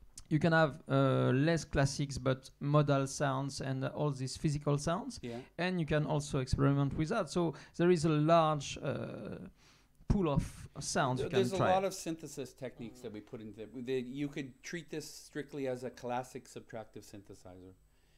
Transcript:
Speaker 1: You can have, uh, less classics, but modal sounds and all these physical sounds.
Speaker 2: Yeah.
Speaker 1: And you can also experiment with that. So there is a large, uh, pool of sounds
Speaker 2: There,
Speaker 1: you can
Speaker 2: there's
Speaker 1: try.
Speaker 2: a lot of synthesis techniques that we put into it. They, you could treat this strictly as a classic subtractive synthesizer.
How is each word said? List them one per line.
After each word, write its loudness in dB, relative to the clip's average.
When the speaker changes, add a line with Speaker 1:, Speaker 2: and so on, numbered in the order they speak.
Speaker 1:
You 4
can 4
have, 4
uh, 4
less 2
classics, 0
but -2
modal 4
sounds -2
and -4
all -2
these -6
physical 0
sounds. -4
Speaker 2:
Yeah. -6
Speaker 1:
And 0
you 2
can 2
also -2
experiment 2
with -2
that. 0
So 0
there 4
is 4
a 4
large, 4
uh, -8
pool 4
of -2
sounds 0
Speaker 2:
There, -2
Speaker 1:
you -4
can 2
Speaker 2:
there's 2
Speaker 1:
try. 2
Speaker 2:
a 6
lot 4
of -2
synthesis -8
techniques -12
that -8
we -10
put -14
into -12
it. -12
They, 0
you -4
could -10
treat -10
this -8
strictly -8
as -4
a -4
classic -6
subtractive -14
synthesizer. -18